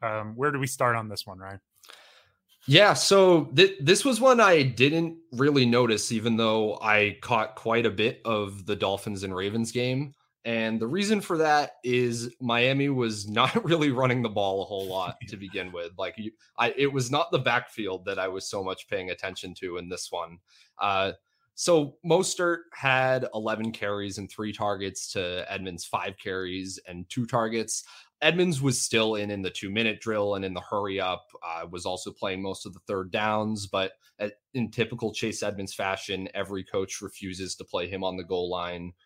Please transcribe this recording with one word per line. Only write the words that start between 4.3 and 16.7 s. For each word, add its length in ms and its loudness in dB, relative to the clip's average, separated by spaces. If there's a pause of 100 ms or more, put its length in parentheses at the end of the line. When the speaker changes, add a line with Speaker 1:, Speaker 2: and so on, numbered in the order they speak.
Speaker 2:
I 220 8
didn't 560 2 (140)
really 340 4
notice, 460 4
even 260 0
though 420 2
I 420 2
caught 340 0
quite 320 2
a 40 4
bit 320 0
of 440 -4
the 80 -2
Dolphins 480 -2
and 120 -6
Ravens 360 -2
game. 420 -2 (300)
And 360 -2
the 80 -2
reason 340 0
for 160 -2
that 360 2 (100)
is 560 0
Miami 500 2
was 380 -2
<laughs> 20 -8
not 340 2
really 280 4
running 300 2
the 80 0
ball 320 0
a 40 -4
whole 220 -6
lot 340 -4
Speaker 1:
<laughs> 60 -14
Speaker 2:
to 100 -12
begin 340 -8
with. 260 -8
Like, 200 -4
you, 140 -8 (260)
I, 200 2